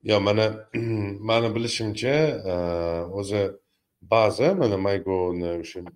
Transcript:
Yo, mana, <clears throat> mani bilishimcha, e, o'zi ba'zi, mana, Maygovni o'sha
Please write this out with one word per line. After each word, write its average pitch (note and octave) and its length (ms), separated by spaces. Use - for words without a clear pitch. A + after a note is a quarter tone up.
Yo, G#2+ 160
mana, G#2+ 280
<clears throat> G#2+ 480
mani A2+ 300
bilishimcha, A#2 640
e, F#2 140
o'zi G2+ 340
ba'zi, A2 500
mana, A#2+ 240
Maygovni F#2 760
o'sha E2+ 260